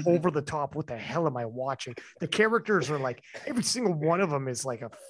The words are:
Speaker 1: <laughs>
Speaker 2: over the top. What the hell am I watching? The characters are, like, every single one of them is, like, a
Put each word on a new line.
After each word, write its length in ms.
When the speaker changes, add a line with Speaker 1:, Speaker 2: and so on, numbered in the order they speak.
Speaker 1:
<laughs> 60
Speaker 2:
over 240
the 120
top. 320
What 120
the 100
hell 300
am 100
I 80
watching? 500
The 80
characters 640
are, 80
like, 240
every 160
single 300
one 300
of 80
them 180
is, 160
like, 160
a 100